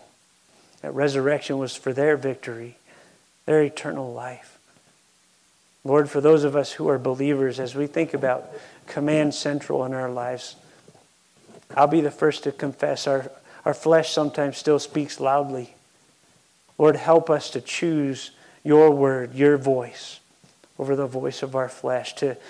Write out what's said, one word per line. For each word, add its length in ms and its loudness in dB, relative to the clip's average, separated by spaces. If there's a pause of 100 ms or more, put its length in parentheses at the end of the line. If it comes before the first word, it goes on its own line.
(840)
That 100 -8
resurrection 640 -2
was 180 -6
for 200 -6
their 240 2
victory, 580 -8 (680)
their 160 4
eternal 500 -6
life. 460 -14 (1200)
Lord, 280 2
for 100 -2
those 240 6
of 120 0
us 160 0
who 160 -2
are 100 2
believers, 600 0
as 160 -8
we 120 -2
think 260 -2
about 380 -2 (360)
Command 480 0
Central 500 -2
in 100 -6
our 160 -4
lives, 460 -8 (1160)
I'll 120 6
be 160 2
the 80 -2
first 340 0
to 80 -2
confess 540 -6
our, 240 -2 (340)
our 100 0
flesh 360 2
sometimes 480 -2
still 200 2
speaks 420 -6
loudly. 540 -2 (1040)
Lord, 200 6
help 340 4
us 200 0
to 120 -6
choose 680 -4 (300)
your 280 8
word, 440 0
your 220 6
voice, 640 -4 (580)
over 160 -2
the 120 -2
voice 360 -6
of 140 -6
our 140 -2
flesh, 440 -6
to, 220 -4 (140)